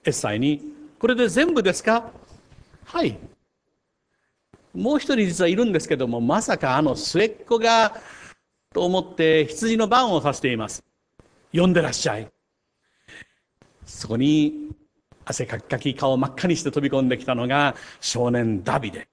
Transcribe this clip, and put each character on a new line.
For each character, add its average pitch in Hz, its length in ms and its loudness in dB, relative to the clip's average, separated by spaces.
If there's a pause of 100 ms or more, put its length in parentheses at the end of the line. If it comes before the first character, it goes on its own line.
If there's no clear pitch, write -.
エ 156 60 0
ッ - 20 -4
サ 107 220 -4
イ 107 60 -4
に、 143 200 0 (380)
「こ - 80 0
れ 247 80 2
で 240 140 2
全 285 260 2
部 254 80 2
で 185 100 2
す - 120 -6
か？」 226 260 0 (720)
「は 330 200 -2
い。 107 140 -2 (1600)
も 220 220 0
う - 20 2
一 - 160 0
人 214 120 4
実 175 180 -2
は 170 40 4
い 180 80 2
る 233 80 2
ん 220 80 2
で 160 80 2
す - 80 -12
け 151 80 0
ど 131 100 -2
も、 120 140 -2
ま 151 220 2
さ 202 160 -2
か 131 180 0
あ 143 60 4
の 135 140 2
末 190 300 0
っ - 180 -8
子 233 140 0
が」 226 420 4 (760)
と 180 100 0
思 185 160 2
っ 185 140 -12
て 156 320 4
羊 226 300 -2
の 220 120 0
番 240 240 2
を 160 80 2
さ 139 140 0
せ - 60 -10
て 127 120 0
い 117 40 -2
ま 107 120 -6
す。 - 160 -16 (680)
「呼 175 140 4
ん 185 40 4
で 170 100 4
ら 127 80 -4
っ - 20 -6
し - 180 -4
ゃ 107 80 -6
い。」 110 100 -12 (1600)
そ - 220 -14
こ 113 80 -2
に 151 540 2 (540)
汗 - 220 -6
か 107 140 -10
き - 80 -20
か 127 100 -4
き、 135 160 -4
顔 135 220 0
真 131 120 0
っ 131 40 -10
赤 - 160 -2
に 165 80 2
し - 80 -8
て 139 80 -2
飛 147 80 -2
び 143 140 -2
込 139 80 2
ん 131 60 2
で 123 100 0
き - 60 -14
た 127 120 -2
の 120 100 -4
が 139 300 2 (240)
少 120 320 -2
年 113 320 0
ダ 143 160 0
ビ 113 100 -8
デ。 85 220 -16